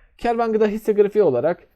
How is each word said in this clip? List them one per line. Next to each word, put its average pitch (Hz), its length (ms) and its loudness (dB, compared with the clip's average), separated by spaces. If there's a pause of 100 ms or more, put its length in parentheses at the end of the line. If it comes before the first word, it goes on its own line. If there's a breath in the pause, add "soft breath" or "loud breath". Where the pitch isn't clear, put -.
(180 soft breath)
Kervan 233 360 -2
Gıda 214 140 0
hisse 214 260 -4
grafiği 202 300 2
olarak 147 520 -2